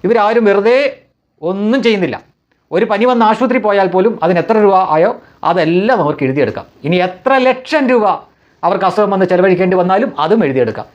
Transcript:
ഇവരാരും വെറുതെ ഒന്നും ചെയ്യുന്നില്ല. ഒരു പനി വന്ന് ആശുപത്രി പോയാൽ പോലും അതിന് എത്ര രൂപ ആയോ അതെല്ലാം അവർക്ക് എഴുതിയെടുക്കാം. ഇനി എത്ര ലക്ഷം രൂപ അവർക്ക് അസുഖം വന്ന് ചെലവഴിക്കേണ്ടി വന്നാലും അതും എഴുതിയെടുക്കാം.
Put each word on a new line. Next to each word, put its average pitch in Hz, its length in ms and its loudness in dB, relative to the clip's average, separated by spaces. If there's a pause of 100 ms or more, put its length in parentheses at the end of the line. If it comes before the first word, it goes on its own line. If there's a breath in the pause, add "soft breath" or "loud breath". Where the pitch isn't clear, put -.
ഇവരാരും 220 440 2
വെറുതെ 208 280 2 (720)
ഒന്നും 214 360 -2
ചെയ്യുന്നില്ല. 185 320 0 (580)
ഒരു 208 160 0
പനി 208 180 0
വന്ന് 233 200 2
ആശുപത്രി 226 360 0
പോയാൽ 202 300 2
പോലും 196 180 2 (100)
അതിന് 165 200 0
എത്ര 220 120 -2 (100)
രൂപ 196 100 4 (200)
ആയോ 185 160 2 (380 loud breath)
അതെല്ലാം 180 540 0
അവർക്ക് 147 240 -2
എഴുതിയെടുക്കാം. 131 380 -2 (220)
ഇനി 180 100 0 (100)
എത്ര 220 240 -4 (160)
ലക്ഷം 262 440 -2
രൂപ 226 140 2 (600 soft breath)
അവർക്ക് 190 220 0
അസുഖം 196 260 0
വന്ന് 190 160 0
ചെലവഴിക്കേണ്ടി 185 500 2
വന്നാലും 190 280 0 (160)
അതും 214 220 2
എഴുതിയെടുക്കാം. 120 480 -2